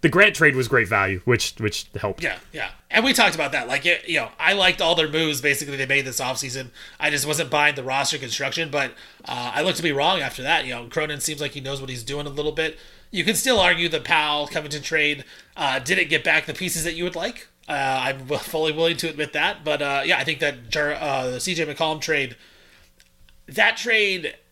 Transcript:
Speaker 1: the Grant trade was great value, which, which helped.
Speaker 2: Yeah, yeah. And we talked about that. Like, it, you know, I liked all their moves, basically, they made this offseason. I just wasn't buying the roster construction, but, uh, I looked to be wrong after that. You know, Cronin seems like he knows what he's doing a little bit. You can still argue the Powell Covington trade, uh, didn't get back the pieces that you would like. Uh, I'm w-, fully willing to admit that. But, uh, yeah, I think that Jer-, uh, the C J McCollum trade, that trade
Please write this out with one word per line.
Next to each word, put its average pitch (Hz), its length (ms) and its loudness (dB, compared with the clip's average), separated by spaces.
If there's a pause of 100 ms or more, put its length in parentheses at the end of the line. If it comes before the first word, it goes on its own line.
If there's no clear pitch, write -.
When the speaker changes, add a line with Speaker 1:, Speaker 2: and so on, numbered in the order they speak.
Speaker 1:
the 165 60 4
Grant 196 280 6
trade 151 180 6
was 127 140 0
great 117 180 4
value, 98 380 2
which, - 340 2
which - 380 -2
helped. 98 260 -4
Speaker 2:
Yeah, 107 140 -4 (160)
yeah. 139 160 -6 (240)
And 220 120 4
we 262 80 4
talked 208 220 4
about 147 160 -2
that. 135 160 -4
Like, 139 180 -2
it, 175 240 0
you 156 120 0
know, 113 80 -6 (100)
I 170 140 2
liked 185 280 2
all 170 140 4
their 156 140 2
moves, 151 320 -2
basically, 143 340 0
they 135 100 -4
made 135 200 2
this 131 160 -6
offseason. 131 480 -6 (320)
I 151 100 0
just 143 160 -2
wasn't 151 240 -2
buying 147 240 4
the 135 80 -6
roster 135 360 -2
construction, 135 520 -4
but, 135 220 -2 (320)
uh, 123 280 -6
I 151 100 0
looked 185 160 0
to 160 40 -6
be 165 80 0
wrong 151 300 2
after 131 240 -6
that. 156 200 2
You 127 100 -6
know, 117 120 -10
Cronin 151 320 -4
seems 151 220 -4
like 143 140 -4
he 143 60 -10
knows 135 200 -6
what 131 100 -10
he's 123 140 -8
doing 143 240 -6
a - 20 -8
little 147 220 -2
bit. 156 260 -2 (320)
You 175 140 0
can 208 100 4
still 247 240 4
argue 175 300 4
the 160 100 -2
Powell 151 480 2
Covington 151 360 -6
trade, 147 420 0 (320)
uh, 135 240 0
didn't 170 280 0
get 156 140 2
back 156 240 2
the 139 80 -8
pieces 165 300 -4
that 170 100 -2
you 165 80 -6
would 175 140 -4
like. 202 320 -8 (200)
Uh, 156 40 -4
I'm 135 460 0
w-, 131 200 -4
fully 160 320 -2
willing 165 280 2
to 170 100 -2
admit 147 240 -6
that. 160 320 -2
But, 147 180 0
uh, 139 240 0
yeah, 170 120 2
I 135 60 -2
think 147 140 -2
that 127 320 -2
Jer-, 147 300 0
uh, 135 300 -2
the 123 100 -6
C 180 140 -2
J 160 120 0
McCollum 151 340 -2
trade, 139 360 0 (1120)
that 220 280 2
trade 208 600 0 (140)